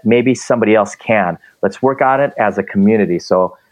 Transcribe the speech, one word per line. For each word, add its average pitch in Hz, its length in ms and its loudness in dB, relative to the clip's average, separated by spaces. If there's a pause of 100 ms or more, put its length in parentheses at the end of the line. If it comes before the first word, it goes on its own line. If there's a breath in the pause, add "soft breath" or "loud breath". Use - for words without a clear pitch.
maybe 120 300 2
somebody 110 400 0
else 104 200 0
can. 92 440 -2 (240 soft breath)
Let's - 200 -4
work 135 180 -2
on 135 200 2
it 139 180 -2
as 104 180 0
a 101 60 -4
community. 98 560 0
So 92 380 -2 (160 soft breath)